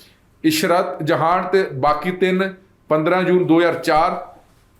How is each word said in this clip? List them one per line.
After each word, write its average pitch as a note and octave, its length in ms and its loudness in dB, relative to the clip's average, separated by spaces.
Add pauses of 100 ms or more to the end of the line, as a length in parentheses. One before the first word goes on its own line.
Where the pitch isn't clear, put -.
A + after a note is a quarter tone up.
(440)
ਇਸ਼ਰਤ E3 600 0
ਜਹਾਨ D#3+ 440 0
ਤੇ - 160 0 (100)
ਬਾਕੀ D3 380 -2
ਤਿੰਨ F#3 420 -2 (360)
ਪੰਦਰਾਂ E3+ 340 0
ਜੂਨ F3+ 220 2
ਦੋ D#3+ 140 4
ਹਜ਼ਾਰ E3+ 140 2
ਚਾਰ, D#3+ 520 0 (540)